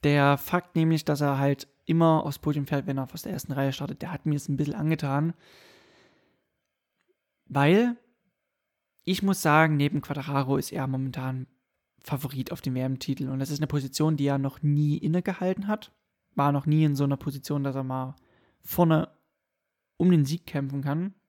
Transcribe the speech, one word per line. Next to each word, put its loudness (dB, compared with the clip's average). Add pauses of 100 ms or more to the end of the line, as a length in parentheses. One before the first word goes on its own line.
Der 4
Fakt -2
nämlich, 4
dass 0
er 2
halt 0 (200)
immer 4
aufs -8
Podium -4
fährt, -2
wenn -4
er -8
aus -14
der -8
ersten -10
Reihe 0
startet, -8
der -8
hat -10
mir 0
es -6
ein -2
bisschen -2
angetan. -2 (2000)
Weil 2 (1040)
ich -2
muss 0
sagen, 6
neben 0
Quartararo -2
ist -4
er -4
momentan -6 (500)
Favorit -6
auf -10
den -4
W-M-Titel. -4
Und -4
das -4
ist -4
eine 0
Position, 0
die 0
er 2
noch -4
nie 2
innegehalten -2
hat. -4 (440)
War 2
noch -2
nie 4
in 2
so 0
einer 0
Position, -6
dass -4
er -4
mal -6 (460)
vorne 4 (880)
um 4
den 6
Sieg -6
kämpfen -6
kann. -4 (140)